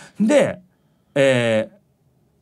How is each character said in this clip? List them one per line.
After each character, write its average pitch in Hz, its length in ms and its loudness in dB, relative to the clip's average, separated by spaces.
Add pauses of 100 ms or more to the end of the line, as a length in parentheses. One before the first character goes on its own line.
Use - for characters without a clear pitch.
(200)
う - 20 -4
ん。 214 40 0
で、 220 340 0 (560)
え 120 540 0 (720)